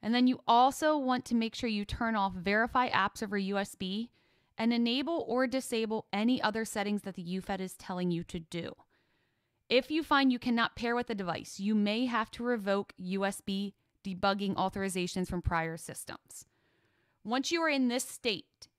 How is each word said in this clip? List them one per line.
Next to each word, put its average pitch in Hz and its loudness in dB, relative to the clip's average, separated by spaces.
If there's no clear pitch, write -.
And 214 0
then 247 6
you 254 2
also 262 6
want 254 0
to 240 -2
make 226 0
sure 240 -4
you 208 -2
turn 226 -2
off 196 0
Verify 208 2
Apps - 0
over 208 -4
U 196 -2
S 196 -4
B 196 -6
and 226 2
enable 247 0
or 254 2
disable 226 -2
any 226 2
other 214 0
settings 208 -2
that 190 -10
the 185 -10
U 180 -4
fed 190 -6
is 185 -8
telling 180 -4
you 170 -2
to - -10
do. 165 -10
If 254 4
you 311 0
find 277 4
you 247 2
cannot 233 2
pair 233 -2
with 240 -2
the 233 -2
device, - -6
you 202 2
may 214 2
have 233 -2
to - -10
revoke 202 0
U 190 -2
S 196 -4
B 196 -4
debugging 196 0
authorizations 190 -2
from 180 -4
prior 165 -2
systems. - -14
Once 247 -2
you 339 2
are 320 4
in 269 4
this 247 0
state - -6